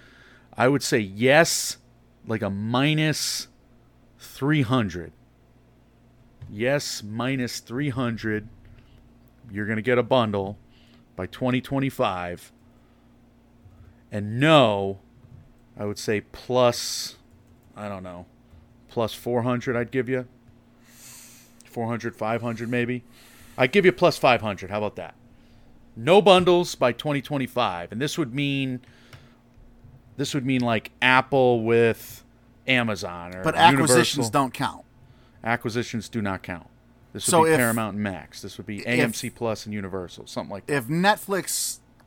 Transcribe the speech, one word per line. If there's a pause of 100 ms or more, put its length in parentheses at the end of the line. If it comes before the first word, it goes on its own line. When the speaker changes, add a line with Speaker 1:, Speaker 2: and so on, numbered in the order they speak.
(580)
Speaker 1:
I
would
say
yes, (480)
like,
a
minus (720)
three
hundred. (1400)
Yes,
minus
three
hundred. (1040)
You're
gonna
get
a
bundle (580)
by
twenty
twenty-five. (1600)
And
no, (760)
I
would
say
plus, (640)
I
don't
know, (640)
plus
four
hundred
I'd
give
you. (1400)
Four
hundred,
five
hundred
maybe. (540)
I'd
give
you
plus
five
hundred.
How
about
that? (800)
No
bundles
by
twenty
twenty-five.
And
this
would
mean, (1400)
this
would
mean,
like, (100)
Apple
with (420)
Amazon
or
Speaker 2:
But
acquisitions
Speaker 1:
Universal.
Speaker 2:
don't
count. (580)
Speaker 1:
Acquisitions
do
not
count. (440)
This
would
Speaker 2:
So
Speaker 1:
be
Speaker 2:
if,
Speaker 1:
Paramount
and
Max.
This
would
be
Speaker 2:
if,
Speaker 1:
A
M
C
Plus
and
Universal,
something
like
that.
Speaker 2:
If
Netflix (280)